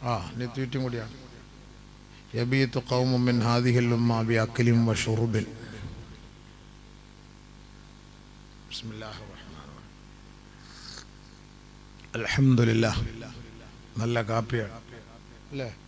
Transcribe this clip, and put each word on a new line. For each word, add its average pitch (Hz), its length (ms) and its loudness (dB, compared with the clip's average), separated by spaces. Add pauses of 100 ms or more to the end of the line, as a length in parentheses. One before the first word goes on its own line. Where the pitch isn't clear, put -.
ആ, 98 260 -2
ഇനി 120 140 -6 (100)
തീറ്റയും 131 240 -4
കൂടിയാണ്. 120 280 -6 (1300)
യബീതു 123 420 2
ഖൗമും 127 460 2
മിൻ 123 180 4
ഹാദിഹിൽ 120 520 4
ഉമ്മ 117 280 4
ബി 113 120 2
അക്ലിൻ 117 520 4
വ 110 80 4
ഷുർബിൻ. 110 520 0 (3250)
ബിസ്മില്ലാഹിർ 110 440 -10
റഹ്മാനിർ 87 720 -16 (2250)
റഹീം. - 0 -
അൽഹംദുലില്ലാ. 113 800 4 (1040)
നല്ല 117 240 0
കാപ്പിയാണ് 113 500 -2 (760)
അല്ലേ? 131 240 -8 (140)